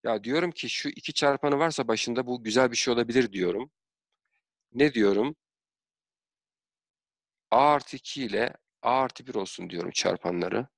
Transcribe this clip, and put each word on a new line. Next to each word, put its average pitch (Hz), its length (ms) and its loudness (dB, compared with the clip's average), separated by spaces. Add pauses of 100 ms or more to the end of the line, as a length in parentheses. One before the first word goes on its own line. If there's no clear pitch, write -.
Ya 110 200 -2
diyorum 165 280 -2
ki - 180 -10
şu - 200 -6
iki - 240 -10
çarpanı 143 460 2
varsa 151 280 0
başında 120 400 -2
bu 123 160 -6
güzel 120 280 4
bir 117 40 -6
şey 123 180 0
olabilir 117 380 2
diyorum. 98 400 -2 (1000)
Ne 139 220 4
diyorum? 107 420 4 (2250)
A 143 220 6
artı - 240 -4
iki - 260 -10
ile 107 300 -2 (280)
A 127 200 2
artı 127 260 -6
bir 123 80 -12
olsun 92 340 -6
diyorum 87 220 -6
çarpanları. 90 760 -2 (100)